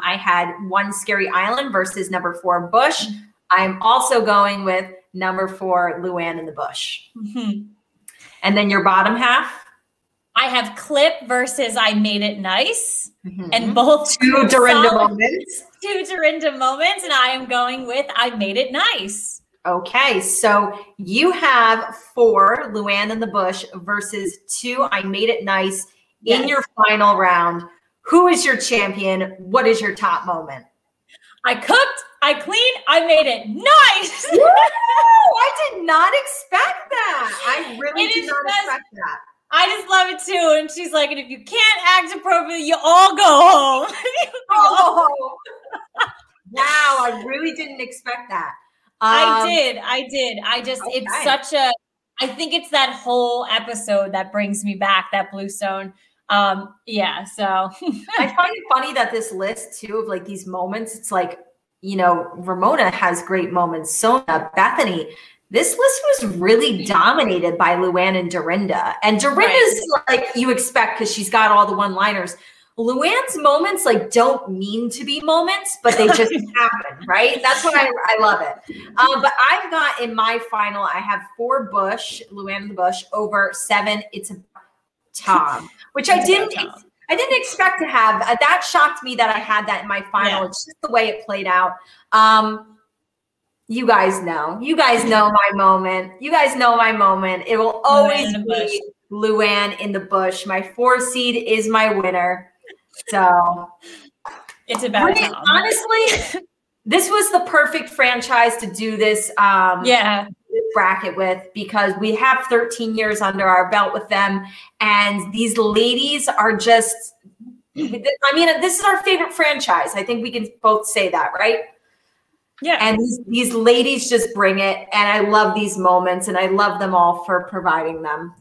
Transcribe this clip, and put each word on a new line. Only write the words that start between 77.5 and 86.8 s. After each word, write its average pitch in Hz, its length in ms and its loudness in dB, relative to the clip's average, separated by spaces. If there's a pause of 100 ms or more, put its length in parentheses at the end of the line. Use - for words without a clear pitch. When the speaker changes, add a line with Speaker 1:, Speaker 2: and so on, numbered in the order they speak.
Speaker 1:
why 339 100 2
I, 269 160 4 (180)
I 220 120 2
love 208 220 2
it. - 140 -8 (420)
Um, 262 240 2
but 269 100 4 (180)
I've 359 200 -2
got 311 300 -2
in 233 140 -6
my 226 240 0 (120)
final, 208 320 -4
I 180 160 -4
have 202 240 -6 (160)
four 247 320 -2
Bush, 196 500 -4 (120)
Luann 196 240 -10
and 202 140 -10
the 202 40 -14
Bush, 180 300 -2 (100)
over 208 400 -2
seven, 208 480 -2 (100)
It's - 180 -12
a 196 60 -14 (800)
Tom, 151 560 -2 (240)
which 277 160 -2
I 359 80 4
Speaker 2:
It's 359 100 -2
About 415 220 2
Speaker 1:
didn't - 200 -8
Speaker 2:
Tom. - 120 -20 (260)